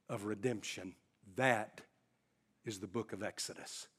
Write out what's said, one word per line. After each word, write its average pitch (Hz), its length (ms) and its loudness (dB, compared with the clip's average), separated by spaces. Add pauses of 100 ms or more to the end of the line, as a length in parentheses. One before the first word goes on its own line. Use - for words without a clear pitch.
of 104 180 -2
redemption. 101 680 0 (400)
That 120 460 4 (840)
is 107 140 -4
the 98 80 -4
book 107 260 -2
of 98 100 -4
Exodus. - 640 -6 (100)